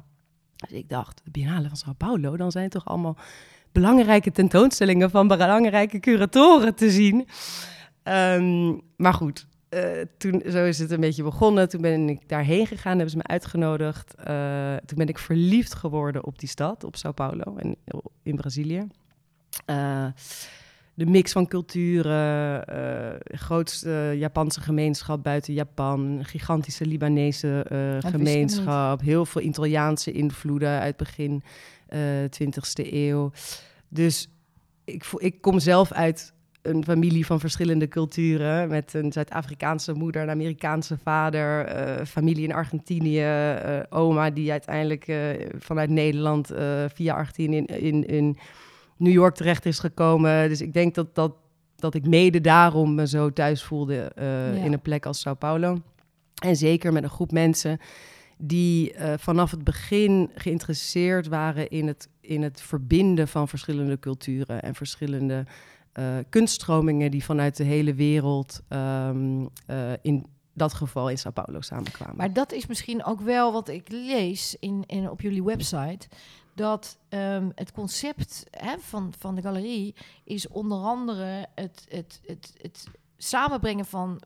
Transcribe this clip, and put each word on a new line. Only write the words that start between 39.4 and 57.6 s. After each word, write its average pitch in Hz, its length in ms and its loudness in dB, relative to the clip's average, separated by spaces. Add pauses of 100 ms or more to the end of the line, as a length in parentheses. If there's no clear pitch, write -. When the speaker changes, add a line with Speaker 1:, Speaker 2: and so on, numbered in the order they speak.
Speaker 1:
moeder, 156 300 -4
een 156 80 -4
Amerikaanse 156 680 -4
vader, 151 680 0
eh, 135 380 -4
familie 156 400 0
in 156 100 -4
Argentinië, 156 680 -2
eh, 147 640 -2
oma 156 420 2
die 151 200 -4
uiteindelijk, 151 580 -4
eh, 156 100 -2 (400)
vanuit 156 320 -2
Nederland, 151 600 2
eh, 143 340 -2 (100)
via 160 200 -2
Argentinië 156 420 -2
in, 151 100 -2 (140)
in, 151 260 0
in 147 300 2 (640)
New 175 120 6
York 180 220 8
terecht - 320 0
is 165 120 0
gekomen. 160 680 4
Dus 151 120 -2
ik 160 120 -8
denk 170 220 4
dat, 165 200 -4
dat, 160 180 2 (440)
dat 160 180 -4
ik 147 120 -2
mede 170 340 8
daarom 160 540 6
me 151 120 2
zo 147 260 0
thuis 147 300 0
voelde, 139 520 -4
eh, 135 440 -4
Speaker 2:
Ja. 185 60 -4
Speaker 1:
in 147 80 2
een 143 80 0
plek 147 260 -4
als 139 140 -6
Sao 139 140 -6
Paulo. 165 440 -2 (640)
En 180 140 2
zeker 165 360 2
met 156 100 2
een 143 80 -6
groep - 220 -6
mensen 160 460 2 (600)